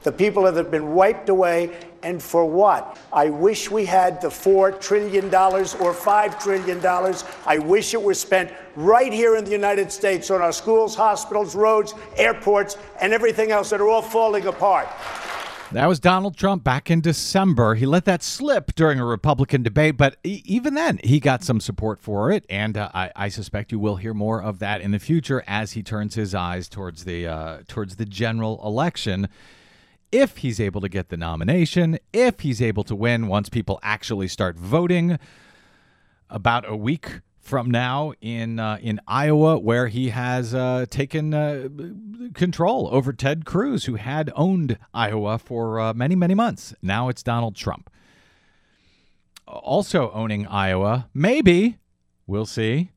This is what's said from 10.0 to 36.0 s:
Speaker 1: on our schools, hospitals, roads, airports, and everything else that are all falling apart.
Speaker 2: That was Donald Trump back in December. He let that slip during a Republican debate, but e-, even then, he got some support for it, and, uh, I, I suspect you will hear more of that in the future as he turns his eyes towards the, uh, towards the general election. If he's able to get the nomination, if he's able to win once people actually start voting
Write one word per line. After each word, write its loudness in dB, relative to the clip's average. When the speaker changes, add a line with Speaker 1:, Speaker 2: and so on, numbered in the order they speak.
Speaker 1:
on 2
our 2
schools, 2
hospitals, 0
roads, 2
airports, 2
and 2
everything 2
else 0
that 0
are 4
all 4
falling 0
apart. 2
Speaker 2:
That 2
was 2
Donald 2
Trump -2
back 0
in 4
December. 2
He 2
let 4
that 2
slip -2
during 4
a -2
Republican 0
debate, 2
but 2
e-, -6
even -2
then, 0
he 4
got 2
some 0
support -6
for -2
it, -2
and, -4
uh, -6
I, -4
I -4
suspect -8
you -4
will 0
hear -8
more -2
of -6
that -4
in -2
the 0
future 0
as -4
he -8
turns -6
his -4
eyes -4
towards -14
the, -6
uh, -8
towards -8
the -6
general -4
election. -2
If 2
he's -4
able -2
to -4
get -6
the -8
nomination, 0
if 2
he's -2
able 0
to -6
win 0
once 0
people -2
actually -4
start -4
voting 2